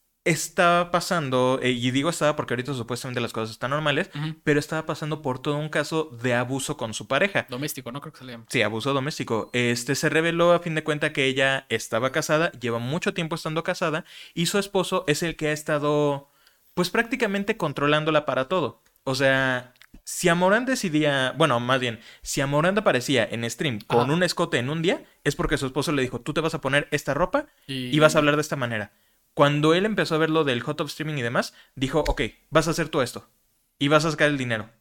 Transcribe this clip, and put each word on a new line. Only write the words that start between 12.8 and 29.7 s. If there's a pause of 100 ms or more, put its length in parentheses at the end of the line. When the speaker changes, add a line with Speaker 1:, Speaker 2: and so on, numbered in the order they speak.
Speaker 1:
tiempo
estando
casada, (300)
y
su
esposo
es
el
que
ha
estado, (460)
pues,
prácticamente
controlándola
para
todo. (200)
O
sea, (300)
si
Amorán
decidía,
bueno,
más
bien, (220)
si
Amorán
aparecía
en
stream
con
Speaker 2:
Ajá.
Speaker 1:
un
escote
en
un
día, (200)
es
porque
su
esposo
le
dijo,
"Tú
te
vas
a
poner
esta
ropa (180)
Speaker 2:
Y
Speaker 1:
y...
vas
a
hablar
de
esta
manera". (420)
Cuando